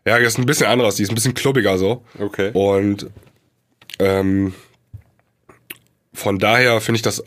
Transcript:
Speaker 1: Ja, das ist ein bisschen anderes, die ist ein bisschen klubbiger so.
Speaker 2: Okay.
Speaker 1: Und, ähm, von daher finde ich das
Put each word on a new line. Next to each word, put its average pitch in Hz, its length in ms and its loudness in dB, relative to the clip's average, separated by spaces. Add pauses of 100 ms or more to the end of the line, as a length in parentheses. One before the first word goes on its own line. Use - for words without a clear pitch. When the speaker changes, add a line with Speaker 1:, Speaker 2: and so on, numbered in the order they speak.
Speaker 1:
Ja, 110 140 2
das 120 140 2
ist - 60 -2
ein 123 60 0
bisschen 139 220 2
anderes, 110 280 2
die 104 80 -2
ist 98 60 -2
ein 110 60 -2
bisschen 120 180 -2
klubbiger 110 440 0
so. 101 260 -2 (160)
Speaker 2:
Okay. 101 340 -4
Speaker 1:
Und, 101 560 0 (920)
ähm, 95 540 0 (1600)
von 101 260 -4
daher 113 420 2
finde 117 160 0
ich 110 60 -2
das 107 240 -4